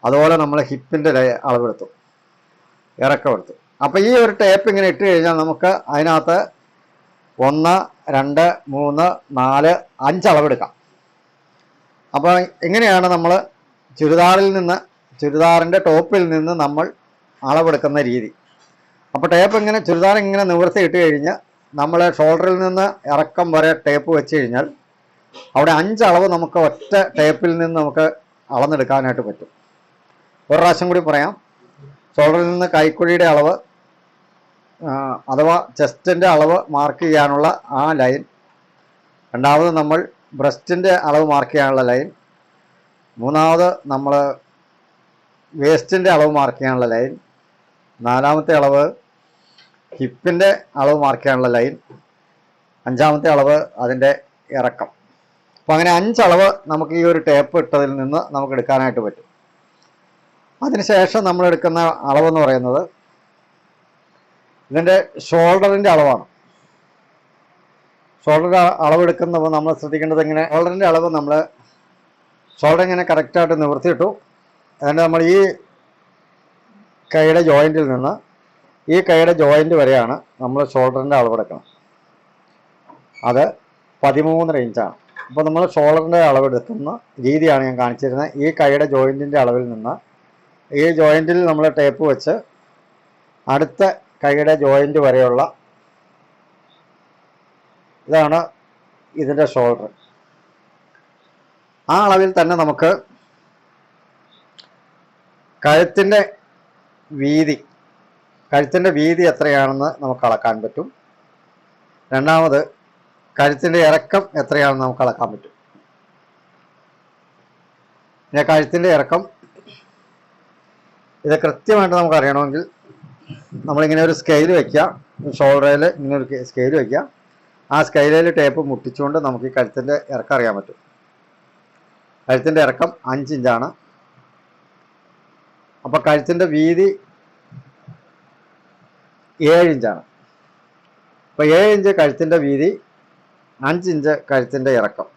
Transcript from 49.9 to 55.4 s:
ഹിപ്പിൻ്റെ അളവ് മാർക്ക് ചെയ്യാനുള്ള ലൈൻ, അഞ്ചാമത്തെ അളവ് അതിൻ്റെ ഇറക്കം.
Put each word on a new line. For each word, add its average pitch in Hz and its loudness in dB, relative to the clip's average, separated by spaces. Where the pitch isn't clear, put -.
ഹിപ്പിൻ്റെ 175 -2
അളവ് 147 2
മാർക്ക് 131 -2
ചെയ്യാനുള്ള 127 0
ലൈൻ, 131 -2
അഞ്ചാമത്തെ 151 0
അളവ് 143 2
അതിൻ്റെ 127 0
ഇറക്കം. 120 -4